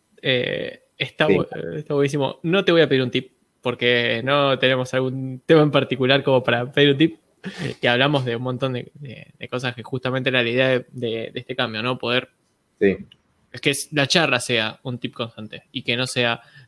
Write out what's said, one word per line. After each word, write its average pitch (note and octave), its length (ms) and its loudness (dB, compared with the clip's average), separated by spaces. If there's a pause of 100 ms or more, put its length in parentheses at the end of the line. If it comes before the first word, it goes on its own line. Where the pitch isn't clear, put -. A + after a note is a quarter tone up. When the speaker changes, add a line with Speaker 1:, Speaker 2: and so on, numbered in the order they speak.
(220)
Speaker 1:
Eh, - 640 -2 (140)
está D3 300 -2
Speaker 2:
Sí. G3 80 6
Speaker 1:
bu-, F3+ 80 2
eh, - 360 -8
está D3+ 140 -6
buenísimo. C#3+ 500 0
No F#3+ 220 0
te F#3 60 2
voy E3 100 6
a C#3+ 80 4
pedir C3 140 2
un B2 80 -4
tip, - 200 -4 (300)
porque A#2+ 640 0
no C#3 360 2
tenemos B2+ 340 0
algún C3 520 -4
tema D#3+ 160 8
en D3+ 100 4
particular C3+ 520 2
como C3 200 4
para B2 280 0
pedir C#3+ 200 4
un C3+ 60 0
tip. D#3+ 220 2 (600)
Y C3+ 60 2
hablamos C3 380 2
de A#2+ 100 -4
un A#2 60 -6
montón B2+ 320 -4
de, B2 220 -10
de, C#3 320 -18 (100)
de B2 100 -16
cosas B2+ 280 -6
que A#2 80 -14
justamente C3 460 -4
era B2+ 140 0
la A#2 60 -2
idea B2+ 200 2
de, B2+ 220 0
de, A2+ 400 -6
de - 80 -10
este B2+ 160 -10
cambio, A2+ 280 -4
¿no? B2+ 140 -4
Poder B2 320 -4 (500)
Speaker 2:
Sí. G2 180 4 (540)
Speaker 1:
es B2 100 -14
que - 80 0
es, - 240 -4
la C#3+ 140 0
charla C#3 320 2
sea A2+ 440 -2
un B2 160 -8
tip A#2+ 140 -10
constante A2+ 580 -12
y C3+ 120 -10
que B2 120 -2
no B2+ 120 -2
sea A#2+ 340 -2 (260)